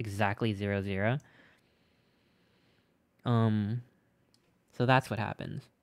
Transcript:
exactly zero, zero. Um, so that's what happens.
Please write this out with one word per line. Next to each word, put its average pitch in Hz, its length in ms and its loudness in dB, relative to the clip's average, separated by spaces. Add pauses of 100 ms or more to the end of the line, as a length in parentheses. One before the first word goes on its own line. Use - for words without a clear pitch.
exactly 101 540 0
zero, 101 280 -2
zero. 101 380 0 (2000)
Um, 113 580 2 (920)
so 123 100 0
that's 131 220 4
what 107 100 -4
happens. - 500 -8 (140)